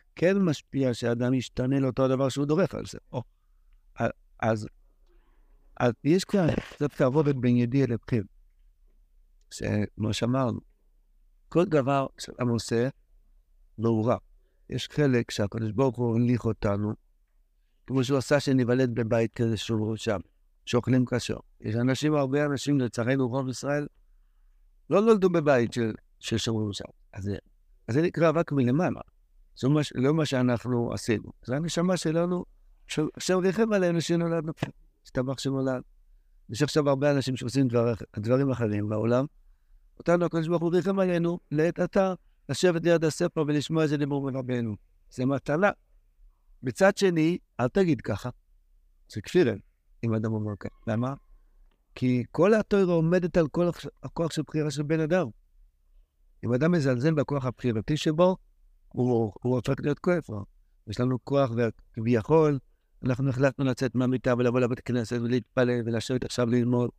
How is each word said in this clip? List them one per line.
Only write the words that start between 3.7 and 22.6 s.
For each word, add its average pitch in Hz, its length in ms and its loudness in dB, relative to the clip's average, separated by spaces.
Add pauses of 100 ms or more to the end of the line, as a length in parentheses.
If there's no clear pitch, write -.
א-, 117 100 0 (300)
אז, 110 280 0 (1120)
אז 123 140 2 (100)
יש 170 200 2
כאן 185 240 2 (220)
קצת 147 240 -6
תערובת 143 420 2
בין 123 220 2
ידיע 120 320 2
לבחיר. 113 340 -2 (1300)
שכמו 104 640 -4
שאמרנו, 120 460 -2 (920)
כל 165 160 2
דבר 139 420 0 (100)
שאדם - 320 -6
עושה, 117 400 0 (880)
לא 110 120 0
הוא 110 180 2
רע. 117 100 2 (520)
יש - 220 -8
חלק 127 400 0
שהקדוש 110 400 -4
ברוך 117 260 0
הוא 120 100 -2
הוליך 117 380 2
אותנו, 104 480 -2 (920)
כמו 131 160 0
שהוא 135 140 2
עשה 139 220 2
שניוולד 127 560 2
בבית 117 380 0
כזה 113 240 0
שהוא 110 380 -2
שם, 107 240 -4 (460)
שאוכלים 123 400 2
כשר. 113 320 -4 (240)
יש 110 140 -4
אנשים, 131 380 0
הרבה 143 320 0
אנשים, 143 340 0